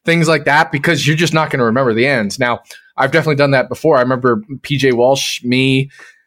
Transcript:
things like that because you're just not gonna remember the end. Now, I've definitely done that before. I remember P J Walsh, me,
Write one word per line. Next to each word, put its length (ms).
things 240
like 180
that 260
because 340
you're 100
just 180
not 160
gonna 160
remember 280
the 140
end. 320
Now, 220
I've 140
definitely 240
done 160
that 180
before. 280
I 40
remember 400
P 140
J 160
Walsh, 500
me, 480